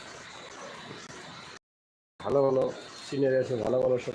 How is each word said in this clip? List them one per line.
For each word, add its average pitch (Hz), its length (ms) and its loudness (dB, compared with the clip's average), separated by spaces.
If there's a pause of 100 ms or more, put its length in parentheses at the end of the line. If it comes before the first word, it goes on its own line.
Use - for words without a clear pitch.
(2250)
ভালো 139 200 4
ভালো 131 280 4 (380)
সিনারি 135 260 4
আছে, 127 200 2
ভালো 117 260 2
ভালো 127 160 4
সব 127 180 -4